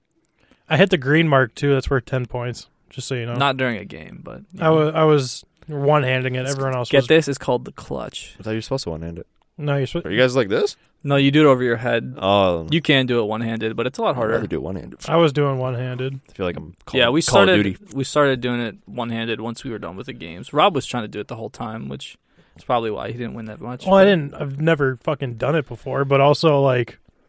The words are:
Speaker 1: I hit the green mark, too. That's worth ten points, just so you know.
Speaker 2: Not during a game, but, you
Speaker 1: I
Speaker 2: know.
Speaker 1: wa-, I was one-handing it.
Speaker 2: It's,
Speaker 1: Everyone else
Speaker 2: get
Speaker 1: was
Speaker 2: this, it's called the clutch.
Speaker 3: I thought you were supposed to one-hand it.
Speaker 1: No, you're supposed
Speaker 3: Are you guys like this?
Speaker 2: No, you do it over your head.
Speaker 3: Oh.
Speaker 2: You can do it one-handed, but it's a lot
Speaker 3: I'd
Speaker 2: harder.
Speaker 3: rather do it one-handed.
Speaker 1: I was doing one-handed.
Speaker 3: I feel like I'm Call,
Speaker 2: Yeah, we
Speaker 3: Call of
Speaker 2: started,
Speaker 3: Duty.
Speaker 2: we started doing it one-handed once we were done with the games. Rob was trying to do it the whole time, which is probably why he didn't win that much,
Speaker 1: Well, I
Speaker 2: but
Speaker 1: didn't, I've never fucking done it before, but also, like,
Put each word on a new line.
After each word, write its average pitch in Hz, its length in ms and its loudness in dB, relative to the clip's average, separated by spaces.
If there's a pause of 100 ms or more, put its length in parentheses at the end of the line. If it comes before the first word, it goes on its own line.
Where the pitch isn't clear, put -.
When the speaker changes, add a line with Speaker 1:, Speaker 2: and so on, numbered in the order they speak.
(720)
Speaker 1:
I 160 60 2
hit 185 140 4
the 180 80 2
green 151 300 2
mark, 131 260 2
too. 143 200 0
That's 135 160 -2
worth 135 160 0
ten 127 200 -4
points, 123 420 -8 (220)
just - 180 -12
so 135 60 -6
you 117 120 -6
know. 120 80 -6
Speaker 2:
Not 135 220 0
during 127 220 -2
a 98 60 -12
game, - 400 -16
but, - 160 -14 (120)
you 185 80 -16
Speaker 1:
I 160 40 0
Speaker 2:
know. 160 100 6
Speaker 1:
wa-, 151 160 2
I 160 140 2
was 147 400 2 (240)
one-handing 139 680 0
it. 127 60 -4
Speaker 2:
It's, 135 100 -4
Speaker 1:
Everyone 135 240 -2
else 123 140 -4
Speaker 2:
get 143 80 4
Speaker 1:
was 127 100 4
Speaker 2:
this, 160 200 4
it's 139 100 -4
called 123 260 -2
the - 80 -14
clutch. - 680 -12
Speaker 3:
I - 60 -20
thought 107 60 -6
you 110 60 -2
were 110 60 -4
supposed 135 220 -6
to 87 60 -6
one-hand 82 280 -8
it. - 80 -14 (320)
Speaker 1:
No, 143 180 -2
you're 139 100 -2
supposed 175 200 -6
Speaker 3:
Are 80 40 -6
you 104 100 0
guys 127 160 4
like 117 120 2
this? 135 280 -2 (280)
Speaker 2:
No, 143 120 0
you 139 140 4
do 151 160 6
it 143 60 8
over 127 100 2
your 120 140 2
head. 120 420 -2
Speaker 3:
Oh. 95 520 2
Speaker 2:
You 160 120 2
can 135 240 2
do 120 140 2
it 107 60 0
one-handed, 113 500 -4
but 117 100 -2
it's 165 120 -6
a 226 40 -4
lot 208 80 2
Speaker 3:
I'd 139 60 -2
Speaker 2:
harder. 113 180 0
Speaker 3:
rather 107 140 -2
do 80 80 -4
it 67 60 -6
one-handed. 90 360 -10 (100)
Speaker 1:
I 156 80 0
was 165 160 4
doing 139 260 -2
one-handed. 127 680 -6
Speaker 3:
I - 40 -20
feel 95 140 -4
like 87 100 -4
I'm 80 180 -14 (100)
Call, - 140 -4
Speaker 2:
Yeah, 120 120 4
we 151 120 2
Speaker 3:
Call 113 200 6
of 95 60 6
Speaker 2:
started, 104 140 4
Speaker 3:
Duty. 95 160 -4 (160)
Speaker 2:
we 135 80 -4
started 139 380 2
doing 123 200 -2
it 117 160 -8 (100)
one-handed 113 540 -6
once 113 220 -8
we 131 80 -10
were 107 80 -8
done 92 180 -10
with 127 100 -12
the 139 60 -12
games. 85 400 -14
Rob 165 220 4
was 131 100 -2
trying 120 200 -6
to 107 40 -8
do 104 120 -8
it - 80 -10
the 117 80 -12
whole 110 140 -12
time, 117 380 -10
which 139 300 -14 (380)
is - 80 -20
probably 117 260 0
why - 220 -6
he - 60 -
didn't 117 160 -8
win 113 120 -12
that 107 140 -14
much, 120 260 -12
Speaker 1:
Well, 185 80 4
I 190 80 8
Speaker 2:
but 196 80 8
Speaker 1:
didn't, 151 240 0
I've 143 260 -8
never 147 360 2
fucking 135 380 -6
done 127 200 -2
it 151 140 -2
before, 131 360 -4
but 139 160 4
also, 147 400 6
like, 127 380 2 (300)